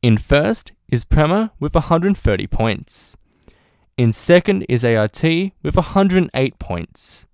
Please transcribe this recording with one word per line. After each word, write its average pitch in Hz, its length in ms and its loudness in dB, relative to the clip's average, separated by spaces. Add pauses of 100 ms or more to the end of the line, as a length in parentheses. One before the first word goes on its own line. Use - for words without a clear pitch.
In 113 160 4
first 151 560 -2 (160)
is 120 160 -4
Prema 180 560 0
with 147 160 -2
a 165 40 2
hundred 170 360 0
thirty 98 300 -2
points. - 680 -6 (840)
In 117 140 2
second 180 580 2
is 123 140 0
A 117 120 2
R 107 120 2
T 165 440 -2 (100)
with 151 140 -2
a 180 60 2
hundred 185 500 2
eight 131 260 -2
points. - 760 -12